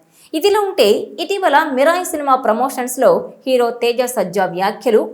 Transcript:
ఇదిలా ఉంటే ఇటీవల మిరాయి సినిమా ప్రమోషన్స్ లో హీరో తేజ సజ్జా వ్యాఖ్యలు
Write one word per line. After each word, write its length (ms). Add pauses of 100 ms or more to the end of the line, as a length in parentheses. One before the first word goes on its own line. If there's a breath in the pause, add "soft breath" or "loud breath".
(340 soft breath)
ఇదిలా 260
ఉంటే 320 (280)
ఇటీవల 540
మిరాయి 320
సినిమా 300
ప్రమోషన్స్ 640
లో 320 (160)
హీరో 220
తేజ 320
సజ్జా 440
వ్యాఖ్యలు 680